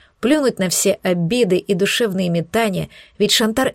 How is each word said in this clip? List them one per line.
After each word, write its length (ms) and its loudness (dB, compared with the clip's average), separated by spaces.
Плюнуть 380 2
на 100 0
все 340 0
обиды 540 0
и 180 -2
душевные 560 -2
метания, 580 -2
ведь 140 0
Шантар 420 0